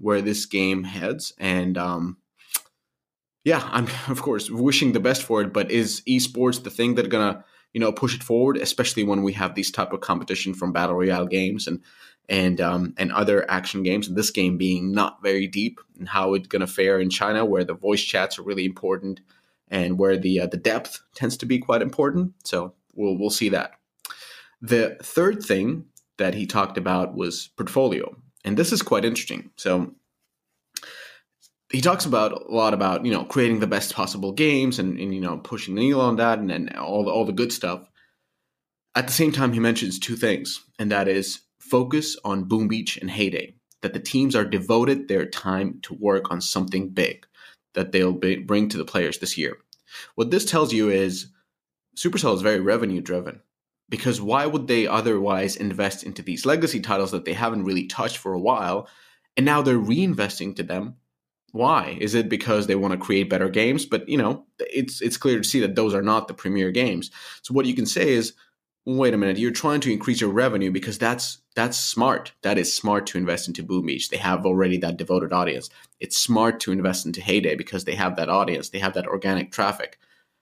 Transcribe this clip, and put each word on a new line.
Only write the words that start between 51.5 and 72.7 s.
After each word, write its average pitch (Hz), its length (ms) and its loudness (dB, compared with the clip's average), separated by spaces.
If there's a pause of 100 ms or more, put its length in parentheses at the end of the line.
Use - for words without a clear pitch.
Supercell 156 380 2
is 92 60 0
very 104 200 4
revenue 98 420 0
driven, 87 400 -6 (480)
because 107 320 -2
why 135 240 0
would 147 220 -2
they 117 180 4
otherwise 101 680 2
invest 98 480 -2
into 90 200 -10
these 87 240 -6
legacy 151 340 2
titles 98 300 0
that 90 160 -4
they 82 80 -4
haven't 110 300 -2
really 92 220 0
touched 113 300 -4
for 98 160 -6
a 90 80 -4
while, 104 480 0 (480)
and 135 80 2
now 147 160 4
they're 131 180 4
reinvesting 110 800 0
to 87 60 -6
them? 95 340 -6 (560)
Why? 120 460 2
Is 107 160 0
it 113 140 4
because 104 380 0
they 98 80 2
wanna 95 240 0
create 98 320 2
better 95 180 2
games? 110 380 2
But, - 220 -2
you 151 100 2
know, 120 260 0 (140)
it's, - 420 -4
it's 113 160 -2
clear 123 220 2
to 104 60 -2
see 135 160 2
that 98 160 0
those 110 180 2
are 98 80 0
not 107 260 0
the - 60 -12
premier 95 360 0
games. 101 400 0 (320)
So 127 120 -6
what 135 100 4
you 127 100 2
can 123 120 0
say 180 240 2
is, 120 240 2 (500)
"Wait 131 300 2
a - 20 2
minute, 98 220 2
you're 117 120 0
trying 147 300 0
to 123 120 0
increase 117 280 0
your 104 100 2
revenue 104 400 -2
because 95 280 -6
that's, 120 400 -2 (180)
that's 120 220 0
smart. - 540 0 (100)
That 101 160 2
is 85 160 0